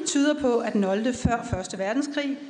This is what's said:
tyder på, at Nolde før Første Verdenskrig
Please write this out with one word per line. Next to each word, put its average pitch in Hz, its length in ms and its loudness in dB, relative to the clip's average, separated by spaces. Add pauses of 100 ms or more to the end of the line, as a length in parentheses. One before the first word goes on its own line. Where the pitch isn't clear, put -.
tyder 294 360 2
på, 240 160 2
at 226 180 -2
Nolde 208 380 2
før 233 380 0
Første 190 260 -4
Verdenskrig 277 600 -2 (120)